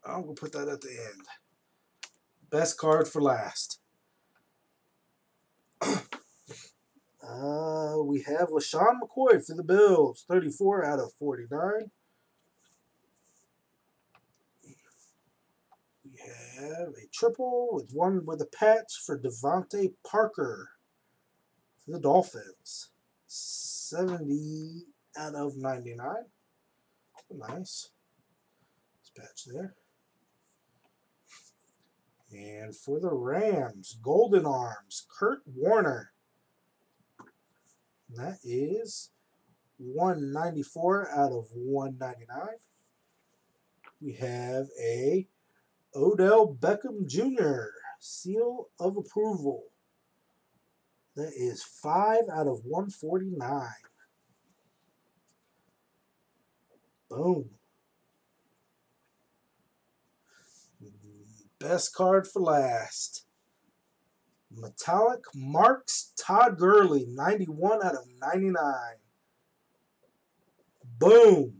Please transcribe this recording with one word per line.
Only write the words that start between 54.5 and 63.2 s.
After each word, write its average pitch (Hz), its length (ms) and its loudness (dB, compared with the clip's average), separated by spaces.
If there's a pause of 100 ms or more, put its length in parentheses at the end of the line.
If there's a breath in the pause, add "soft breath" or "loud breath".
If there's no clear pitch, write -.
Boom. 143 400 -2 (4000 soft breath)
Best 160 360 -2
card 190 320 4
for - 140 -6
last. 131 840 -2 (1300)